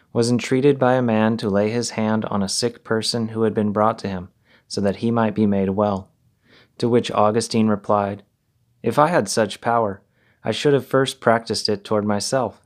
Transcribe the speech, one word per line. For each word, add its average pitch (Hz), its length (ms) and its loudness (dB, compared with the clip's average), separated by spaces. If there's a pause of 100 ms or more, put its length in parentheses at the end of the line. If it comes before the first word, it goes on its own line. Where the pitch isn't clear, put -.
(120)
was 120 180 2
entreated 131 480 2
by 127 160 4
a 127 80 2
man 110 340 2
to 113 120 -4
lay 101 220 0
his 117 200 -4
hand 110 340 -2
on 101 180 -2
a 95 60 -2
sick - 340 -4
person 113 460 -2
who 110 140 -4
had 107 120 2
been 104 180 0
brought 110 260 0
to 107 100 -8
him, 92 200 -8 (380)
so - 140 -8
that 98 160 0
he 117 140 -2
might 113 240 0
be 107 120 2
made 98 240 2
well. 98 400 -2 (680)
To 123 100 -2
which 117 240 2
Augustine 110 560 2
replied, 104 560 -2 (580)
"If 117 160 -2
I 151 100 6
had 151 200 0
such 107 320 -2
power, 113 420 -2 (400)
I 120 80 -6
should 143 220 0
have 135 140 0
first 131 340 0
practiced 113 480 0
it 104 160 -4
toward 107 200 -2
myself." 104 600 -4